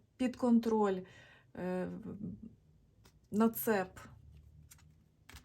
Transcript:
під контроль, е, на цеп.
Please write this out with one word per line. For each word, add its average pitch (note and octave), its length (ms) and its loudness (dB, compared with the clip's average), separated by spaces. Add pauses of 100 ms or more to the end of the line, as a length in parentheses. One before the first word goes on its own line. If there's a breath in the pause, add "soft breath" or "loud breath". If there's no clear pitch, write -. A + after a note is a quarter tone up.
(180)
під B3+ 180 -2
контроль, A3 680 4 (540 loud breath)
е, F#3 340 -4 (1400)
на A3+ 180 4
цеп. G#3+ 500 0 (1500)